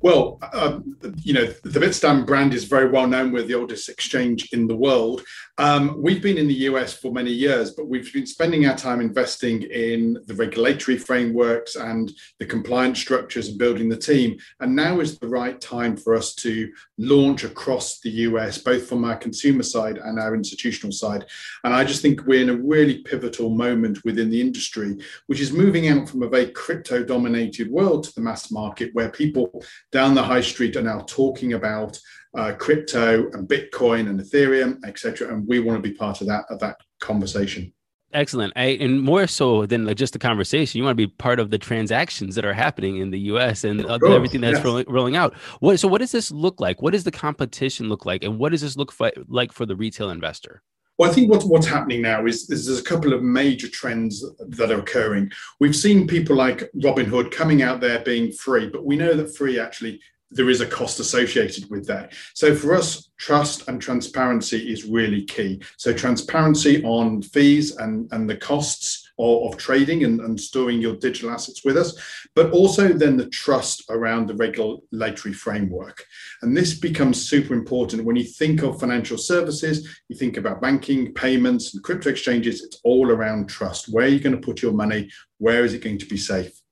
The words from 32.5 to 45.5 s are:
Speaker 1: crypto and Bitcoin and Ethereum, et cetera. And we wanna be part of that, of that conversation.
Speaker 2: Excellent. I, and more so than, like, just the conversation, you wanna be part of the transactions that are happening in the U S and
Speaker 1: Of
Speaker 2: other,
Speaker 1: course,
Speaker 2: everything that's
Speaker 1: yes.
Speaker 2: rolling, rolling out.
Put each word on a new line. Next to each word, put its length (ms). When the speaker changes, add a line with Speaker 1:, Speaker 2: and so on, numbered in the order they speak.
Speaker 1:
crypto 800
and 180
Bitcoin 600
and 100
Ethereum, 640
et 140
cetera. 340
And 160
we 100
wanna 220
be 120
part 280
of 60
that, 240
of 80
that 180
conversation. 720
Speaker 2:
Excellent. 440
I, 240
and 200
more 260
so 380
than, 220
like, 100
just 160
the 60
conversation, 580
you 80
wanna 120
be 100
part 340
of 100
the 60
transactions 800
that 100
are 80
happening 460
in 120
the 100
U 180
S 260
and 160
Speaker 1:
Of 60
Speaker 2:
other, 140
Speaker 1:
course, 160
Speaker 2:
everything 260
that's 160
Speaker 1:
yes. 80
Speaker 2:
rolling, 200
rolling 300
out. 180